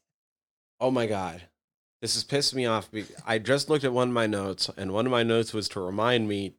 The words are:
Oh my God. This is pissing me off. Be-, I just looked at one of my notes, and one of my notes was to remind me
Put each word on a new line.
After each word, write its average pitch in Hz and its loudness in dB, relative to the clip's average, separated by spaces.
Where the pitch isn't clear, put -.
Oh 127 2
my 120 2
God. 92 -4
This 113 -2
is 113 -2
pissing 143 0
me 131 -2
off. 110 0
Be-, 107 -6
I 113 2
just 135 2
looked 151 2
at 131 2
one 123 2
of 123 0
my 117 2
notes, 98 -2
and 95 -4
one 110 2
of 135 0
my 120 4
notes 113 2
was 104 -2
to 101 -6
remind 107 2
me 98 -4